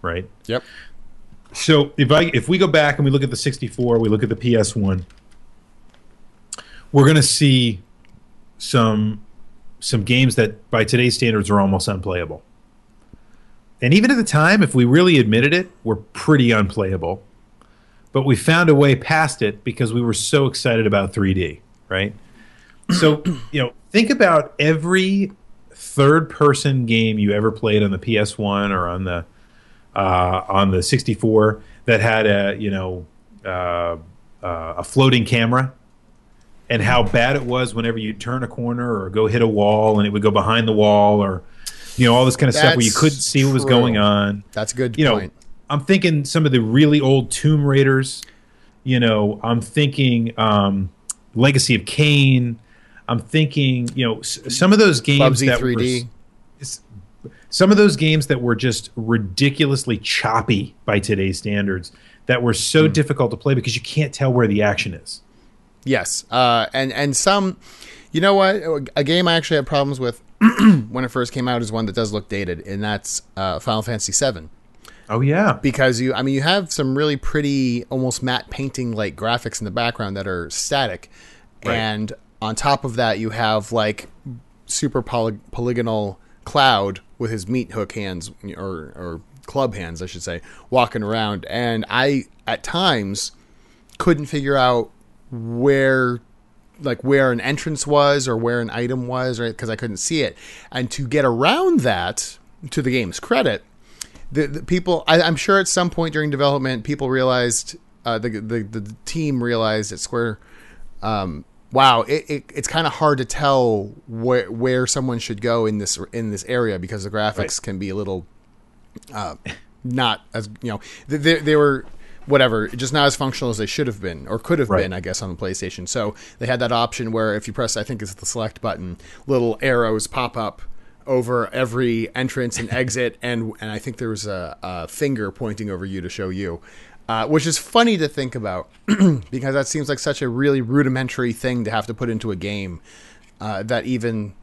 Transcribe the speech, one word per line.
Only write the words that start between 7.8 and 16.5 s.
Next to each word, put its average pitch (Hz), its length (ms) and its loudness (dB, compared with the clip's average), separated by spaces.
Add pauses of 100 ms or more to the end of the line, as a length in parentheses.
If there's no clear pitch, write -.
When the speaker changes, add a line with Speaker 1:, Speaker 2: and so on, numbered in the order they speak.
Speaker 1:
some, 107 680 0 (560)
some 107 240 -4
games 123 320 2
that - 340 -2
by 113 140 2
today's 123 300 2
standards 107 360 0
are 104 100 6
almost 98 280 2
unplayable. 90 540 -6 (1400)
And 123 100 4
even 214 180 6
at 277 60 4
the 233 80 2
time, 175 380 6
if 143 120 2
we 123 120 6
really 165 320 6
admitted 120 340 4
it, 180 180 0 (140)
were 110 120 0
pretty 127 540 2